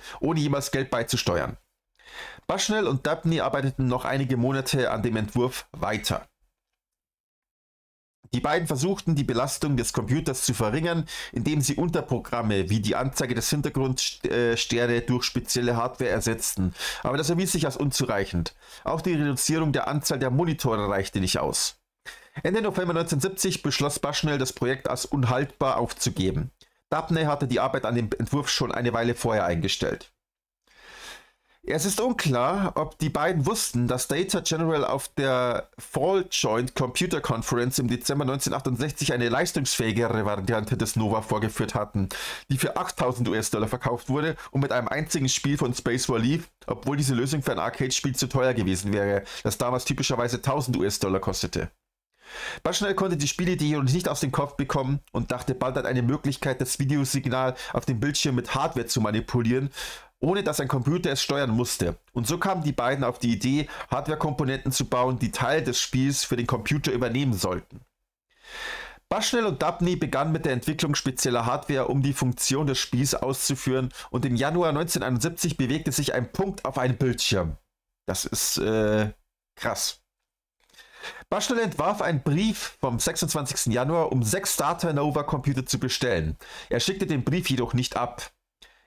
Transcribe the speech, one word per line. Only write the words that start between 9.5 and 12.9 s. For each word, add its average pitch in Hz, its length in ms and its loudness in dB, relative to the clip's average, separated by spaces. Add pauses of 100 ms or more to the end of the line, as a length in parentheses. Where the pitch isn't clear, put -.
des 113 160 -2
Computers 131 480 0
zu 127 120 0
verringern, 160 520 0 (260)
indem 151 300 0
sie 139 140 0
Unterprogramme 117 960 0
wie 107 120 2
die 104 160 0